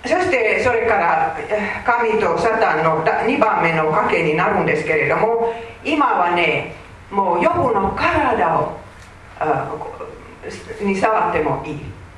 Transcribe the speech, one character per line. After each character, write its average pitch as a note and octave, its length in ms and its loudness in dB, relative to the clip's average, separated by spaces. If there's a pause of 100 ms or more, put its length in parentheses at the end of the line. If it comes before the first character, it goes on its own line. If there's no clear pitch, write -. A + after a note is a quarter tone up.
ー、 B3 60 -6
そ E4+ 120 2
し F#4 80 0
て A3+ 360 2
そ B3 80 2
れ A3+ 160 0
か G#3+ 80 4
ら、 E3+ 420 0
え G#3 460 -4
ー、 - 0 -
神 A#3 360 2
と E3+ 160 2
サ G#3 220 2
タ D#3 220 2
ン D#3+ 40 2
の D#3+ 200 2
だ-、 - 220 0
二 C4+ 120 2
番 G#3+ 240 2
目 E3 120 2
の D#3 180 2
賭 - 180 2
け E3+ 140 2
に D#3 100 2
な F#3 140 2
る G3 140 0
ん - 40 0
で - 100 0
す - 80 -2
け D#3+ 100 0
れ C#3 140 2
ど D#3+ 100 0
も、 A#3 360 0 (300)
今 C#4+ 340 2
は F3 140 2
ね、 E3 420 0 (380)
も F#3 260 0
う F3+ 40 0
ヨ E4+ 100 4
ブ C4+ 200 2
の G3 240 0
体 A#3+ 640 0
を、 - 180 -4 (640)
あ、 C#3+ 300 -2 (1120)
に G3 160 0
触 A3 340 2
っ - 20 -2
て E3 80 0
も D3 240 -2
い D#3 60 -10
い D3 100 -10 (380)